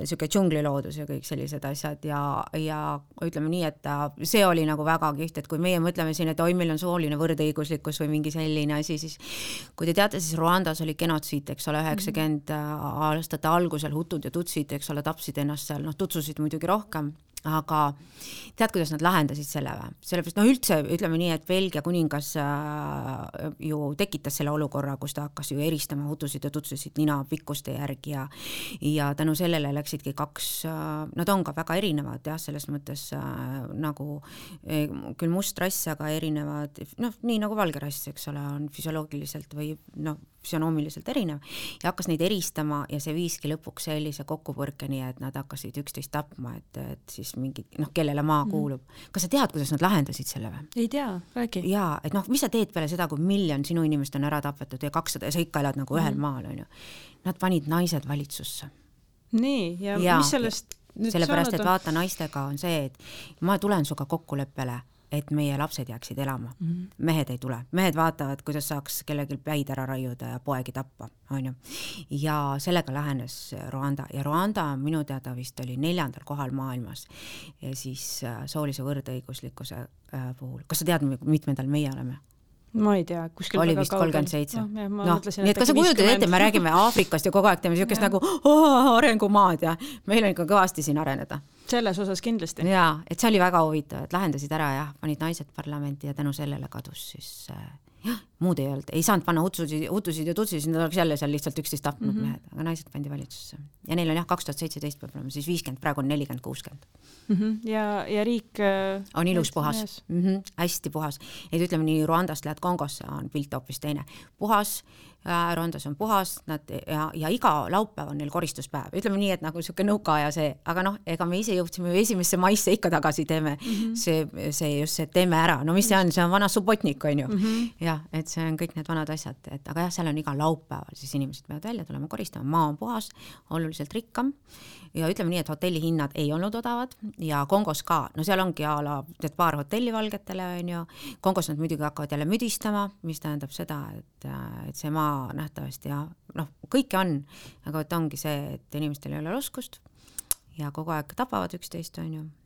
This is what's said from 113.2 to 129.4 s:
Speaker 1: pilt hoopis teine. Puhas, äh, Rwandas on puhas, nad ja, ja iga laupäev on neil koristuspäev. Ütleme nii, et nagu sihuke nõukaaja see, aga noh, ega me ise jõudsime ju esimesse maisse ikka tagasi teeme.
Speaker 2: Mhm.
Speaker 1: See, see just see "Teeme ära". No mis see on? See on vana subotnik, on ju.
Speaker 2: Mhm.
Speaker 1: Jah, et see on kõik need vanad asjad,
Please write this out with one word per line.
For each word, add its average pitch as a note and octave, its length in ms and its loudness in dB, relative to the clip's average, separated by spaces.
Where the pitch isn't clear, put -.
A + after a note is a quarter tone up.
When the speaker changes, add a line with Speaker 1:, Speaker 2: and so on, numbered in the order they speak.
Speaker 1:
pilt C#3+ 240 -4
hoopis C3 260 -8
teine. D3 240 -4
Puhas, G#3 460 2
äh, E3+ 300 2
Rwandas E3 320 -2
on C#3+ 80 -4
puhas, G3+ 520 0
nad D#3 120 -4
ja, D3+ 260 -2
ja D#3 160 -2
iga D#3 420 4
laupäev F3+ 380 0
on C#3+ 80 -6
neil D3 120 -4
koristuspäev. D3 640 -6
Ütleme G3 240 0
nii, G3+ 140 4
et F3 100 -2
nagu D#3+ 200 -4
sihuke F3 220 -4
nõukaaja D#3 500 2
see, D3+ 320 0
aga F3 180 0
noh, G3 140 0
ega E3 180 0
me F3 140 0
ise A3 160 -2
jõudsime F3 380 -2
ju F#3+ 80 8
esimesse G3 360 2
maisse F#3+ 360 6
ikka - 160 4
tagasi D#3 360 2
teeme. D#3 360 0
Speaker 2:
Mhm. A3+ 340 -2
Speaker 1:
See, D#3+ 320 2
see D3 300 0
just D#3 140 -2
see D#3+ 120 -2
"Teeme F3+ 300 4
ära". D#3+ 260 6
No D#3 100 2
mis G3+ 140 6
see G3+ 100 6
on? F3+ 140 6
See F3+ 120 4
on E3+ 80 4
vana G3+ 180 6
subotnik, G3 560 2
on D3 140 4
ju. C3 80 0
Speaker 2:
Mhm. A3 420 2
Speaker 1:
Jah, D#3+ 220 0
et D#3+ 160 -2
see E3 160 -4
on D#3+ 140 0
kõik E3+ 180 -4
need D#3 120 -6
vanad D#3 220 -2
asjad, D#3 260 -8